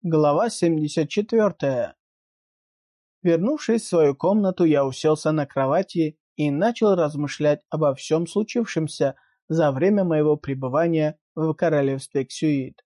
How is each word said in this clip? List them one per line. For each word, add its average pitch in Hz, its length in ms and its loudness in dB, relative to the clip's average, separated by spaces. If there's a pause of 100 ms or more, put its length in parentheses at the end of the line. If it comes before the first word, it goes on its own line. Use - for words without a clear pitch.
Глава 156 480 2
семьдесят 156 600 0
четвертая. 190 880 -2 (1200)
Вернувшись 220 600 0
в - 60 -14
свою 151 280 2
комнату, 190 480 0
я 147 220 4
уселся 156 480 0
на 147 120 -2
кровати 151 720 -2 (200)
и 151 140 0
начал 208 440 2
размышлять 147 760 -2
обо 151 260 0
всем 160 300 -2
случившемся 165 920 -4 (340)
за 156 240 2
время 185 320 2
моего 151 320 2
пребывания 151 840 -2 (160)
в 156 180 -2
королевстве 143 680 0
Ксюит. 143 640 -4